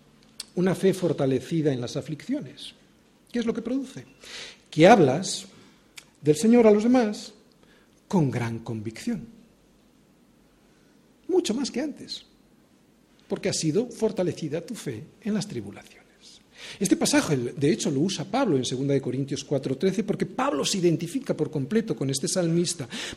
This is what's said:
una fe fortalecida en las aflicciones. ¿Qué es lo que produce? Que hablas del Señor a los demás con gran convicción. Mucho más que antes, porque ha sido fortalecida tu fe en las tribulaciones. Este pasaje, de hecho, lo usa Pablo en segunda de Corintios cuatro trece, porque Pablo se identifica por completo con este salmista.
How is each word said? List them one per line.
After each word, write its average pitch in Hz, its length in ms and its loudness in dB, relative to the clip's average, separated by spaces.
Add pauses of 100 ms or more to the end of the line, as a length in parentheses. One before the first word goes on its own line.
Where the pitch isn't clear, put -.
(560)
una 180 180 2
fe 190 200 2
fortalecida 143 800 0
en 120 80 -4
las 123 160 -8
aflicciones. 160 760 -8 (560)
¿Qué 240 100 -4
es 226 60 -4
lo 226 80 -2
que 226 80 -6
produce? 254 440 -6 (640)
Que 156 180 8
hablas 185 600 6 (720)
del 147 160 4
Señor 233 280 6
a 214 60 10
los 208 120 6
demás 240 500 2 (720)
con 151 240 2
gran 117 280 -4
convicción. 113 680 -8 (2000)
Mucho 349 260 0
más 262 180 -4
que 233 100 -4
antes, - 420 -10 (1040)
porque 190 220 -4
ha - 40 -4
sido 165 360 0
fortalecida 170 720 -4
tu 208 140 -12
fe 127 280 -10 (180)
en 208 120 -4
las 190 140 -2
tribulaciones. - 520 -12 (800)
Este 208 160 4
pasaje, 247 420 2
de 123 340 0
hecho, - 180 0
lo 139 120 0
usa 190 220 -2
Pablo 233 320 0
en 127 100 0
segunda 139 280 -2
de 135 80 2
Corintios 135 420 -4
cuatro 131 340 -2
trece, 196 260 0
porque 170 220 -2
Pablo 277 380 -2
se 202 140 -2
identifica 170 580 0
por 151 140 -2
completo 208 460 -2
con 135 140 -2
este 135 180 -2
salmista. 170 600 0 (300)